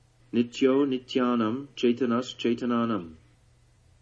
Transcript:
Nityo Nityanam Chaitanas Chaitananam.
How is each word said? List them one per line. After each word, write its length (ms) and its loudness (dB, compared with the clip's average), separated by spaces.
Nityo 540 2
Nityanam 880 -2
Chaitanas 640 0
Chaitananam. 800 -2